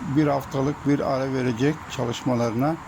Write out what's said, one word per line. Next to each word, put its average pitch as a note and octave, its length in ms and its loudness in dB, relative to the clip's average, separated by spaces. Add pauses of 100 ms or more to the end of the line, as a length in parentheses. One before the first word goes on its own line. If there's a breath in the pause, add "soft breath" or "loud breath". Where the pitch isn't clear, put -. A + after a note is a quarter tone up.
(160)
bir D#3 100 6
haftalık C#3 600 0
bir C#3+ 120 2 (120)
ara C3+ 200 -2
verecek B2+ 420 2 (160)
çalışmalarına A#2+ 840 0 (140)